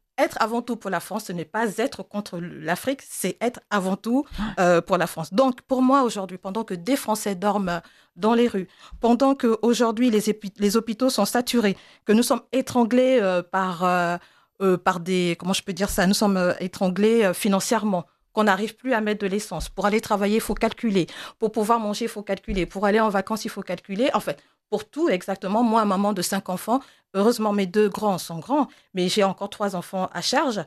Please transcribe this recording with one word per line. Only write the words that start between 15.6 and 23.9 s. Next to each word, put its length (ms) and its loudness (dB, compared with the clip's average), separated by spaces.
peux 120 -8
dire 180 -2
ça, 160 2
nous 80 4
sommes, 220 2
euh, 240 2
étranglés, 640 2
euh, 120 2
financièrement, 720 0
qu'on 120 2
n'arrive 300 0
plus 200 -4
à 60 0
mettre 220 -2
de 40 0
l'essence. 420 -4
Pour 160 -2
aller 160 2
travailler, 360 2
il 40 2
faut 140 -4
calculer. 500 0
Pour 140 0
pouvoir 280 2
manger, 260 -4
il 40 -4
faut 140 -10
calculer. 420 -4
Pour 220 -2
aller 120 4
en 100 2
vacances, 360 -2
il 40 -6
faut 120 -10
calculer. 540 -4